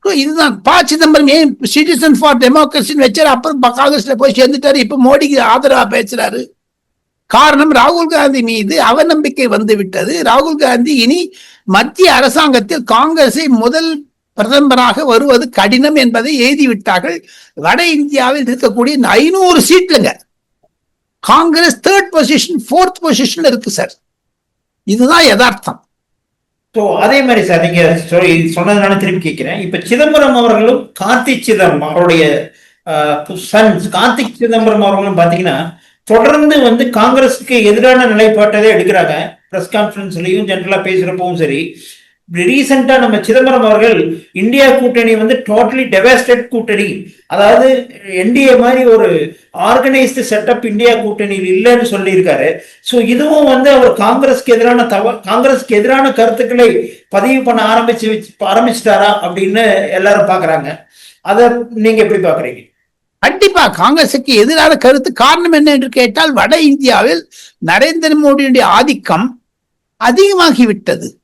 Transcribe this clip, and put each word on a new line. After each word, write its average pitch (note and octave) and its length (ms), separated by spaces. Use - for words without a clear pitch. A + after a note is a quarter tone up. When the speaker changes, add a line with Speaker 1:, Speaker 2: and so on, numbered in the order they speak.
Speaker 1:
இதுதான். D4 460
ப E4+ 240
சிதம்பரம் D4+ 420
ஏன் D4 300
Citizen D#4 380
for C#4+ 240
Democracy-ன்னு C#4+ 680
வச்சாரு, C#4+ 180
அப்புறம் C#4+ 360
ப-, B3 160
காங்கிரஸ்ல C4+ 400
போய் C4 160
சேர்ந்துட்டாரு, C4+ 440
இப்ப C4 300
மோடிக்கு C#4 340
ஆதரவா C4 340
பேசுறாரு. A3+ 580
காரணம், D4 480
ராகுல் D#4 380
காந்தி C#4+ 300
மீது A3+ 420
அவநம்பிக்கை D4 600
வந்து G#3+ 320
விட்டது. G3 460
ராகுல் C#4 340
காந்தி C4+ 400
இனி D4 380
மத்திய A#3+ 500
அரசாங்கத்தில் C4 680
காங்கிரஸை D4 640
முதல் D4 560
பிரதமராக B3+ 680
வருவது B3 440
கடினம் B3 460
என்பதை B3 460
எழுதிவிட்டார்கள். B3+ 840
வட A3+ 340
இந்தியாவில் C#4+ 560
இருக்கக்கூடிய A#3+ 440
இந்த C#4 200
ஐந்நூறு E4+ 540
சீட்லுங்க, D#4+ 520
காங்கிரஸ் D#4+ 680
தேர்ட் F#4+ 240
பொசிஷன், D#4 580
ஃபோர்த் F#4 320
பொசிஷன்ல D4+ 440
இருக்கு A#3+ 260
சார். - 220
இதுதான் C4 420
யதார்த்தம். A#3 540
Speaker 2:
So, G#3 260
அதே C4 220
மாதிரி A#3 240
சார், F3 160
நீங்க E3+ 380
சொ-, E3+ 460
சொன்னதுனால G3 420
திருப்பி G3 220
கேட்கிறேன். E3 420
இப்ப F3+ 220
சிதம்பரம் C#4+ 520
அவர்களும், A#3 580
கார்த்தி A#3+ 380
சிதம்பரம் F3+ 400
அவருடைய, D#3+ 680
அஹ், D3+ 500
சன் G#3 460
கார்த்திக் A#3 440
சிதம்பரம் A3 460
அவர்களும் G3 360
பாத்தீங்கன்னா, E3+ 560
தொடர்ந்து D4 580
வந்து A#3+ 240
காங்கிரஸுக்கு B3+ 800
எதிரான B3 420
நிலைப்பாட்டை G#3+ 580
எடுக்கிறாங்க. F3+ 760
பிரஸ் F#3 200
கான்ஃபரன்ஸ்லயும் G3 800
ஜெனரலா F#3 360
பேசுறப்பவும் F#3 540
சரி. D#3+ 400
ரீசென்ட்டா C4 640
நம்ம G#3+ 240
சிதம்பரம் B3+ 400
அவர்கள் G#3 720
இந்தியா B3+ 440
கூட்டணி A#3 380
வந்து A#3 300
totally A#3+ 440
divested A#3+ 580
கூட்டணி, G#3 580
அதாவது B3 600
என் F#3 240
டி C4+ 160
ஏ B3 80
மாதிரி B3+ 280
ஒரு F#3 540
ஆர்கனைஸ்டு B3+ 760
செட்டப் A#3 360
இந்தியா A3+ 280
கூட்டணியில் G3+ 540
இல்லைன்னு A#3 380
சொல்லியிருக்காரு. F3+ 720
So, A#3+ 200
இதுவும் C#4+ 440
வந்து C4 240
அவர் B3 220
காங்கிரஸ்க்கு B3+ 540
எதிரான A#3 380
தவ-, A3 400
காங்கிரஸ்க்கு B3 440
எதிரான B3+ 460
கருத்துக்களை A#3 800
பதிவு B3+ 340
பண்ண A#3 180
ஆரம்பிச்சு A3+ 460
வச்சு, G#3+ 220
ஆரம்பிச்சுட்டாரா G#3 720
அப்படின்னு F#3+ 680
எல்லாரும் G3+ 360
பாக்குறாங்க. E3+ 500
அதை G#3+ 260
நீங்க A3 340
எப்படி G3+ 180
பாக்குறீங்க? C3 520
Speaker 1:
கண்டிப்பா F4+ 560
காங்கிரசுக்கு C4+ 600
எதிரான D4+ 400
கருத்து. C4+ 380
காரணம் E4 380
என்ன D4+ 200
என்று C4 180
கேட்டால், C4+ 440
வட A3+ 260
இந்தியாவில் C#4 720
நரேந்திர D#4 480
மோடியுடைய C#4 380
ஆதிக்கம் A3+ 800
அதிகமாகிவிட்டது. B3 1120